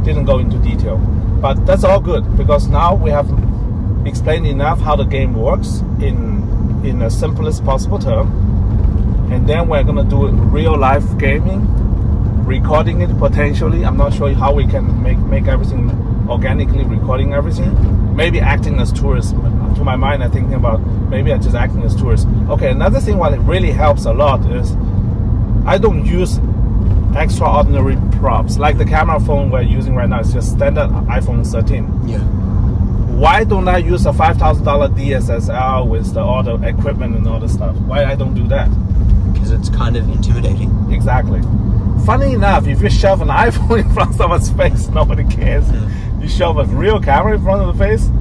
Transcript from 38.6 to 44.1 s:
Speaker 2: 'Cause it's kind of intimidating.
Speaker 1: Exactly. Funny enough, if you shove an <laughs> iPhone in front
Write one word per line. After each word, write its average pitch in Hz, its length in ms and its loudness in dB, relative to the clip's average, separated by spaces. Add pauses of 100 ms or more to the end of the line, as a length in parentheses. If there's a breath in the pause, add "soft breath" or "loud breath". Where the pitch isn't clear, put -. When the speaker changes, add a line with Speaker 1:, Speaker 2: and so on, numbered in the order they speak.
Speaker 2:
'Cause - 160 0
it's - 180 0
kind 120 260 0
of 113 140 -2
intimidating. - 600 0 (220)
Speaker 1:
Exactly. - 500 0 (640)
Funny 240 280 2
enough, 202 340 2
if - 140 0
you 196 80 2
shove 196 320 4
an - 60 0
<laughs> 165 200 2
iPhone 226 360 0
in - 100 0
front 202 180 0